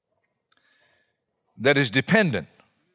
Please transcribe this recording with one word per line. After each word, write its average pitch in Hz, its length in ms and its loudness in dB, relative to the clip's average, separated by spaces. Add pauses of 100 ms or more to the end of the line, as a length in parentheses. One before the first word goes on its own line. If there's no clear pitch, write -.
(1600)
that 139 180 2
is 139 120 0
dependent, 135 600 -2 (460)